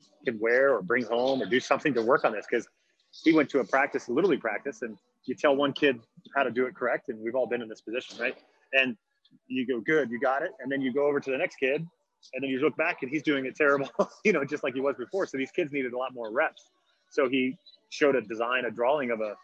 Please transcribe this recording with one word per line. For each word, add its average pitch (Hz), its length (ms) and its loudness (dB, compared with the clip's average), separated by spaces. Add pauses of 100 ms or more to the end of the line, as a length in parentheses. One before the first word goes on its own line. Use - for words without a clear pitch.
(260)
can 117 140 -4
wear 123 340 4
or 101 80 0
bring 120 220 0
home 123 360 0
or - 60 -2
do 120 120 2
something 135 360 0
to 117 80 0
work 135 240 4
on 117 60 2
this?" 101 140 -8
'Cause 117 220 -2 (540)
he 160 100 6
went 151 160 6
to 139 120 2
a 117 40 0
practice, 135 440 0
a 120 40 -2
Little 170 180 2
League 127 100 2
practice, 113 420 -6
and 110 160 -10 (260)
you 127 120 -4
tell 147 200 4
one 139 160 2
kid 131 280 2 (360)
how 139 60 2
to 127 80 0
do 127 160 0
it 123 80 -8
correct, 127 340 -4
and 113 140 -8
we've 113 140 -4
all 127 100 0
been 120 160 -4
in 110 60 -12
this 107 120 -14
position, 113 400 -10
right? 123 160 -4 (380)
And 131 220 2 (500)
you 127 200 -4
go, 120 140 -2
"Good, 139 300 0
you 117 80 -6
got 131 240 0
it." 185 80 -6 (100)
And 127 100 -8
then 139 100 -2
you 131 120 -2
go 143 140 0
over 143 140 0
to 135 100 -8
the 131 80 -2
next 180 180 -4
kid, 147 300 -2 (460)
and 131 100 -8
then 135 80 -4
you 131 100 -2
look 147 160 0
back, 165 260 -2
and 123 80 -6
he's 147 120 -4
doing 139 240 0
it 123 80 -8
terrible, 139 340 2 (100)
<laughs> - 260 -2
you 208 80 4
know, 147 120 2
just 143 200 -6
like 131 100 -4
he 131 60 -4
was 135 160 0
before. 151 300 -4
So - 100 -8
these 135 160 -4
kids 156 200 -2
needed 131 200 -4
a 127 60 -6
lot 127 160 -6
more 117 180 -8
reps. 139 380 -2 (400)
So 139 180 2
he 131 280 0 (340)
showed 139 260 4
a 123 40 2
design, 117 440 -4
a 117 60 -4
drawing 123 420 0
of 110 80 -4
a, 104 240 -6